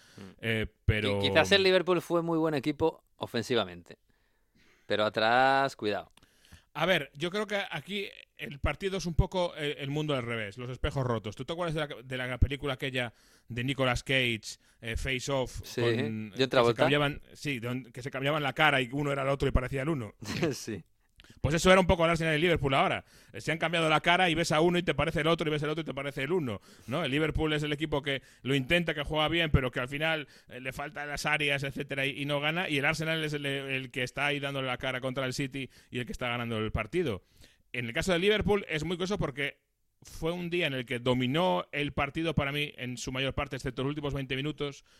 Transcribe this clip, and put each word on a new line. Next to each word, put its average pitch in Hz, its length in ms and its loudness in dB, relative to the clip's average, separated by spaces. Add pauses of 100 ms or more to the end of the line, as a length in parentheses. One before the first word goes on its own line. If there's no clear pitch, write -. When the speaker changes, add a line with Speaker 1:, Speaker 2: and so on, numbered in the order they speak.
(160)
Speaker 1:
Mm. - 40 -16 (200)
Speaker 2:
eh, 110 260 -2 (200)
pero 107 340 4
Speaker 1:
Qui-, - 80 2
quizás 165 240 6
el 196 120 8
Liverpool 180 360 4
fue 170 220 0
muy 170 160 0
buen 156 160 2
equipo 151 480 0 (140)
ofensivamente, 104 840 -2 (880)
pero 104 180 2
atrás, 131 720 4
cuidado. 101 360 -4 (600)
Speaker 2:
A 151 120 -2
ver, 165 280 2
yo 160 160 -4
creo 208 160 -4
que 202 140 -4 (100)
aquí 185 360 -6 (320)
el 147 220 -12
partido 185 380 -2
es 165 80 -6
un 170 80 -2
poco, 185 420 2
eh, 147 240 -4
el 139 100 -6
mundo 151 240 0
al 127 80 0
revés, 113 340 -6
los 123 140 -10
espejos 135 340 -2
rotos. 113 320 -2
¿Tú 131 80 -10
te 170 80 -6
acuerdas 165 220 -4
de 160 60 -2
la, 143 220 -6
de 127 140 -8
la 127 220 -4
película 139 360 2
aquella 127 380 -4 (360)
de 120 160 -4
Nicolas 127 400 0
Cage, 123 540 0 (220)
eh, 113 160 -6
Face 131 360 -4
Off? 127 320 -2
Speaker 1:
Sí, - 160 -6
Speaker 2:
con, 120 120 4
Speaker 1:
John 110 400 -4
Speaker 2:
que 101 60 -4
se 131 100 4
Speaker 1:
Travolta. 120 340 4
Speaker 2:
cambiaban, 147 380 2 (140)
sí, 143 240 -4
don-, 123 340 -6
que 123 100 -14
se 135 80 -10
cambiaban 143 320 0
la 135 100 0
cara 147 280 6
y 127 120 0
uno 143 200 0
era 139 100 -2
el 135 60 0
otro 139 200 2
y 123 40 4
parecía 127 300 2
el 143 60 -2
uno. 123 320 -2
Speaker 1:
<laughs> 160 320 -2
Sí. 104 300 -8 (600)
Speaker 2:
Pues 139 120 2
eso 180 180 6
era 190 80 8
un 175 60 4
poco 170 180 4
el 165 60 4
Arsenal 160 240 0
y - 20 2
el 147 60 0
Liverpool 139 320 2
ahora. 143 280 2 (300)
Eh, 98 80 -12
se 147 100 -4
han 156 60 -2
cambiado 165 320 0
la 151 140 4
cara 180 260 6
y 160 60 2
ves 165 180 2
a 151 80 4
uno 175 160 4
y 175 60 2
te 170 100 0
parece 151 300 0
el 151 40 0
otro, 165 220 2
y - 20 0
ves 151 120 -2
el 156 80 -2
otro 156 100 -4
y 151 60 -6
te 131 80 -8
parece 139 300 -6
el 143 80 -2
uno, 131 280 -2 (260)
¿no? 139 160 -4
El 139 80 -2
Liverpool 151 440 0
es 151 80 0
el 151 100 -4
equipo 147 300 -2
que 139 180 -4 (220)
lo 131 120 0
intenta, 165 400 2
que 147 100 -6
juega 151 240 2
bien, 165 220 2
pero 131 200 4
que 139 100 -4
al 123 80 -2
final, 151 400 -2 (220)
eh, 123 100 -14
le 131 140 -8
faltan 143 340 -8
las 143 160 -6
áreas, 147 380 2
etcétera, 139 420 -4
y, 139 60 0 (100)
y 143 60 -4
no 147 140 0
gana. 160 280 0
Y 147 80 0
el 135 80 2
Arsenal 160 400 0
es 151 80 -4
el, 143 140 -4
el 135 440 -4
que 131 120 -4
está 135 240 -2
ahí 147 120 0
dándole 139 280 -4
la 123 100 -2
cara 127 240 -4
contra 131 240 -4
el 127 80 -2
City 135 380 -6 (200)
y 120 100 -6
el 123 40 -6
que 156 80 -10
está 127 160 -6
ganando 117 300 -2
el 110 140 -2
partido. 113 500 -2 (500)
En 123 140 -6
el 117 80 -8
caso 165 180 0
del 170 80 2
Liverpool 202 480 2
es 156 160 -4
muy 170 140 -4
curioso 185 180 -2
porque 143 400 -4 (460)
fue 160 300 -6
un 175 180 -6
día 175 160 0
en 139 80 -2
el 127 100 -4
que 123 140 -4
dominó 131 720 2
el 147 220 -4
partido 151 400 -2
para 139 180 2
mí 147 240 -4
en 123 220 -8
su 131 140 -8
mayor 131 200 -2
parte, 143 240 -6
excepto 127 260 -6
los 139 80 0
últimos 147 220 -4
veinte 135 240 -4
minutos, 143 480 -6 (160)